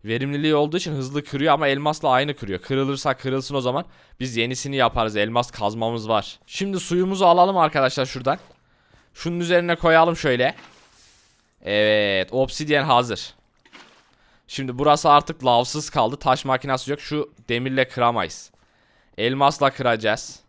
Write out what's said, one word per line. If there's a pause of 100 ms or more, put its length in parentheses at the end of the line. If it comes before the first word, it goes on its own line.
Verimliliği
olduğu
için
hızlı
kırıyor
ama
elmasla
aynı
kırıyor.
Kırılırsa
kırılsın
o
zaman. (360)
Biz
yenisini
yaparız.
Elmas
kazmamız
var.
Şimdi
suyumuzu
alalım
arkadaşlar
şuradan. (760)
Şunun
üzerine
koyalım
şöyle. (1080)
Evet,
obsidyen
hazır. (1120)
Şimdi
burası
artık
lavsız
kaldı.
Taş
makinesi
yok.
Şu (160)
demirle
kıramayız. (680)
Elmasla
kıracağız.